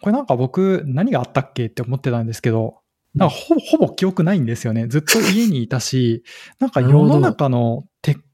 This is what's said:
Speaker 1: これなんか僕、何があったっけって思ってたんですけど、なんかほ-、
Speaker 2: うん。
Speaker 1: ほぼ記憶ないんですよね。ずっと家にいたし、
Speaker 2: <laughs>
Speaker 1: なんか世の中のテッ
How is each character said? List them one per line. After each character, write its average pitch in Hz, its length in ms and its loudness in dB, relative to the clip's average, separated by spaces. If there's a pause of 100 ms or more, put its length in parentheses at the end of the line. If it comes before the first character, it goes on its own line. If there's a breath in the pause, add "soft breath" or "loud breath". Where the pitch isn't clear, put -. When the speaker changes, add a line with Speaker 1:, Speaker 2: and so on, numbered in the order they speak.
Speaker 1:
こ 202 80 0
れ - 20 2
な 277 100 0
ん 240 40 -10
か 127 100 -6
僕、 180 500 -2
何 156 240 -2
が 135 100 0
あ - 20 -6
っ - 100 -12
た 135 80 0
っ - 140 -10
け 117 120 -4
っ - 40 -8
て 127 120 -8
思 120 140 -4
っ 135 40 -8
て 135 100 -4
た 117 120 -2
ん 113 40 -4
で 113 80 -6
す - 80 -14
け 123 80 0
ど、 113 260 -4 (380)
な 170 120 2
ん - 40 2
か - 40 -10
ほ-、 - 200 -2
Speaker 2:
う - 20 2
ん。 262 40 0
Speaker 1:
ほ - 180 0
ぼ 240 100 4
記 - 160 -4
憶 185 180 0
な 180 120 2
い 190 40 0
ん 135 60 0
で 117 100 -2
す - 120 -8
よ 113 80 -2
ね。 113 120 -2
ず 123 120 -2
っ 151 40 -2
と 185 160 0
家 220 300 2
に 135 140 0
い 110 60 -6
た 127 120 -2
し、 120 420 0 (180)
Speaker 2:
<laughs> - 200 -16
Speaker 1:
な 269 60 0
ん 247 40 -2
か 127 120 0
世 143 240 6
の 269 140 6
中 - 280 0
の 120 380 0 (160)
テ 143 120 0
ッ - 40 -6 (160)